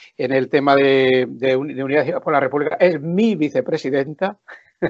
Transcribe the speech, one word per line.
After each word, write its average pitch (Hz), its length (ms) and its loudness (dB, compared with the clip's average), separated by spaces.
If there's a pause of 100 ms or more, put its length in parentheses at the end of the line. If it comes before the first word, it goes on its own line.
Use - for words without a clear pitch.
(160)
en 131 160 -4
el 131 160 0
tema 139 260 2
de, 131 540 4
de 131 280 -2
un-, 143 120 -4
de 135 160 -8
Unidad 147 380 -2
por 165 100 -2
la 139 80 2
República. 143 400 -2
Es 175 220 4
mi 190 320 0
vicepresidenta. 147 1040 -4 (520)